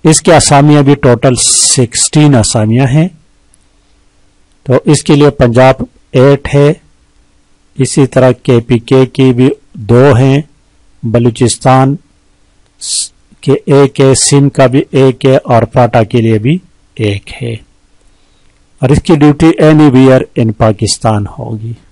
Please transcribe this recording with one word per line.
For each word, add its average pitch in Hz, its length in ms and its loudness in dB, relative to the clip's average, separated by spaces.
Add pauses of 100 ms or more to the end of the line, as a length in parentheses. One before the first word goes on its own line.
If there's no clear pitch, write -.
इसके 160 260 0
असामियाँ 147 520 2
भी 139 120 2
total 123 400 0
sixteen - 960 -2
असामियाँ 113 540 -2
हैं। 156 300 -2 (1500)
तो 131 260 0
इसके 147 240 0
लिए 143 140 2
पंजाब 131 580 0 (280)
eight 143 320 2
है, 147 340 0 (1000)
इसी 135 260 0
तरह 127 260 0
केपीके 123 760 0
की 131 280 -2
भी 127 180 0 (260)
दो 123 360 2
हैं, 135 360 0 (560)
बलूचिस्तान 123 920 0 (840)
स-, - 340 -10 (300)
के 139 80 -2
एक 139 480 0
है, 135 160 2
सिंध 139 360 0
का 135 160 0
भी 127 120 0 (140)
एक 135 320 0
है 131 120 2
और 113 280 0
फाटा 120 380 0
के 113 180 -2
लिए 110 180 -2
भी 147 220 -4 (380)
एक 101 300 -6
है। 117 300 -12 (1200)
और 131 80 0
इसकी 151 240 0
ड्यूटी 147 360 2
anywhere 135 720 2 (160)
in 113 140 -2
पाकिस्तान 110 720 -4
होगी। 113 520 -14 (140)